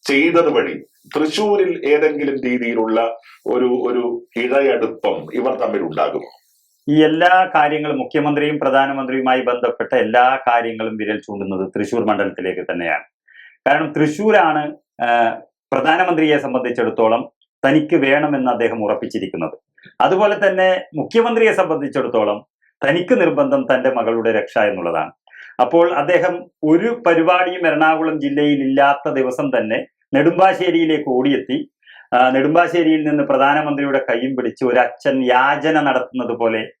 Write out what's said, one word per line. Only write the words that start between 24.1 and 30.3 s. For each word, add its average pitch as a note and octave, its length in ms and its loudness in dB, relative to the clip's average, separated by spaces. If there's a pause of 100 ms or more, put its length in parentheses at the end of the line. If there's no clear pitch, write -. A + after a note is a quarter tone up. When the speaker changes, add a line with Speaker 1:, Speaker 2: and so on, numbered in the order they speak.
Speaker 2:
രക്ഷ G#2+ 260 -2
എന്നുള്ളതാണ്. E2+ 540 -2 (480)
അപ്പോൾ E3+ 320 4
അദ്ദേഹം F3 540 0 (160)
ഒരു G3 440 2
പരിപാടിയും F3 600 2
എറണാകുളം D#3 540 0
ജില്ലയിൽ C#3+ 420 0
ഇല്ലാത്ത C#3 500 2
ദിവസം C3 440 -2
തന്നെ A2+ 300 -2 (280)
നെടുമ്പാശ്ശേരിയിലേക്ക് E3 920 2